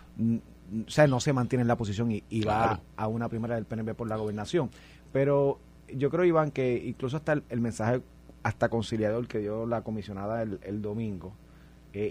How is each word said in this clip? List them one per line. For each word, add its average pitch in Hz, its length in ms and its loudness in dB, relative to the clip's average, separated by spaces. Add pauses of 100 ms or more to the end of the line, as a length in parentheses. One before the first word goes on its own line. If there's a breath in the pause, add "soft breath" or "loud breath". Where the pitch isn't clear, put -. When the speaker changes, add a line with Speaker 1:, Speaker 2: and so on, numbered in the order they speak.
(180 loud breath)
Speaker 1:
n-, 113 220 2 (480)
o - 20 -20
sea, 151 180 6
no 131 120 4
se 143 140 0
mantiene 123 300 2
en 117 40 2
la 117 80 4
posición 104 380 0
y, 202 160 -4
y 110 160 0
va 107 180 2
Speaker 2:
Claro. 110 180 0 (140)
Speaker 1:
a 107 120 -2
una 117 200 -2
primera 117 280 -4
del 110 100 -4
P 117 100 -8
N 113 80 -4
P 110 100 -4
por 117 140 -6
la 107 80 -2
gobernación. 107 540 -2 (420 soft breath)
Pero 139 480 4 (340)
yo 135 160 2
creo, 165 140 2
Iván, 156 280 4
que 123 340 0
incluso 127 320 -4
hasta 156 160 0
el, 147 160 0
el 120 100 -2
mensaje 117 400 0 (440)
hasta 113 260 0
conciliador 113 580 0
que 113 120 -4
dio 107 260 -4
la 117 160 0
comisionada 107 640 -4
el, 101 200 -6
el 104 180 -6
domingo, 104 520 -6 (580 soft breath)
eh, 104 200 -2